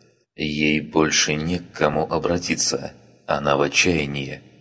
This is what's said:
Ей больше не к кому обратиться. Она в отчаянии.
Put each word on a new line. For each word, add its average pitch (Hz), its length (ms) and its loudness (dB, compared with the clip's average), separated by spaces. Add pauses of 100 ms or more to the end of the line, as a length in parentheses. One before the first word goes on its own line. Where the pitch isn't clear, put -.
(340)
Ей 76 460 0
больше 76 540 2
не 82 240 -2
к - 140 -12
кому 76 300 2
обратиться. - 920 -2 (340)
Она 71 300 2
в 71 60 2
отчаянии. 71 760 0 (200)